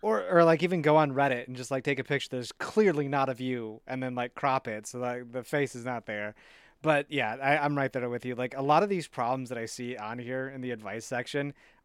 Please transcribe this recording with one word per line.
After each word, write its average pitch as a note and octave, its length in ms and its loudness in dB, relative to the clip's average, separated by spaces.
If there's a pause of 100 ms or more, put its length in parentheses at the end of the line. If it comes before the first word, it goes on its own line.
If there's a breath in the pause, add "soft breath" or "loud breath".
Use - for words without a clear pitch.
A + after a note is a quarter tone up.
or, G#3 260 0
or, F3 160 8
like, E3 180 6
even F3 200 2
go D3+ 140 6
on D3+ 160 6
Reddit C3 340 2
and B2+ 100 -10
just, B2 140 -10
like, C3+ 140 0
take C#3 140 0
a C3 60 -6
picture C#3 280 -2
that's B2 200 -6
clearly D#3+ 560 2
not C3+ 200 2
of B2 120 -6
you, A#2 460 -4
and C3 160 -6
then, B2+ 120 -6
like, B2 200 -4
crop C3 340 0
it G#2+ 180 -8
so B2 140 -10
that B2 320 -6
the B2 100 -6
face C#3+ 320 -2
is A#2+ 100 -10
not A#2+ 220 -6
there. G#2 280 -6 (480 soft breath)
But D3 280 2
yeah, B2 300 -2
I, C#3 180 4
I'm D3 180 2
right C3+ 160 0
there B2 160 -2
with A#2+ 160 -6
you. B2+ 120 -4
Like, B2 200 -6
a C3+ 60 -4
lot D3+ 220 6
of G#3 40 -2
these F#3 200 -4
problems B2+ 400 -2
that A#2+ 100 -8
I A2+ 80 -6
see B2 300 -8
on A2 220 -8
here C3 360 -6
in C3 60 -12
the B2+ 100 -6
advice A2 340 -8
section C#3 480 -4 (320 soft breath)